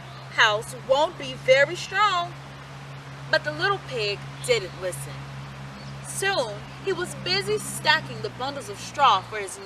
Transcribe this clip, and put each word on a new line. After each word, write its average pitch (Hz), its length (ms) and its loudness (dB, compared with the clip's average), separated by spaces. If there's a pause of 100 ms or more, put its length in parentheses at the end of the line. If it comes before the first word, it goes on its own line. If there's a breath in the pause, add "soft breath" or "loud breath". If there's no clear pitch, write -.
(360)
house 226 380 4 (140)
won't 285 300 4
be 262 160 -8
very 277 420 6
strong. 381 560 2 (960)
But 311 140 4
the 302 80 -2
little 370 360 2
pig 208 300 -2 (280)
didn't 208 340 2
listen. - 320 -6 (920)
Soon, 403 480 0 (300)
he 392 80 0
was 349 240 -4
busy 392 420 0
stacking 254 640 0
the 214 80 -4
bundles 269 380 -6
of 202 100 -8
straw 247 420 6
for 190 180 -8
his 196 280 -6